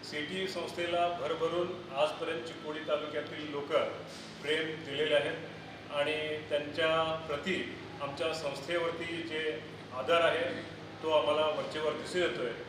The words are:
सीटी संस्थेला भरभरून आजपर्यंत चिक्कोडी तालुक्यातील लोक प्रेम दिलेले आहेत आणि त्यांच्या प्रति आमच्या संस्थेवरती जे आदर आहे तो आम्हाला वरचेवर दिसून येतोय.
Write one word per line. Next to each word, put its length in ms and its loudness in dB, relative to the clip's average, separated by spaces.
सीटी 440 -4
संस्थेला 600 0
भरभरून 880 0
आजपर्यंत 480 2
चिक्कोडी 340 -6
तालुक्यातील 720 -2
लोक 220 -4
प्रेम 420 0
दिलेले 300 2
आहेत 220 4
आणि 560 0
त्यांच्या 760 2
प्रति 500 -2
आमच्या 320 -2
संस्थेवरती 680 -2
जे 560 -2
आदर 260 4
आहे 440 2
तो 80 0
आम्हाला 360 6
वरचेवर 460 0
दिसून 300 0
येतोय. 300 0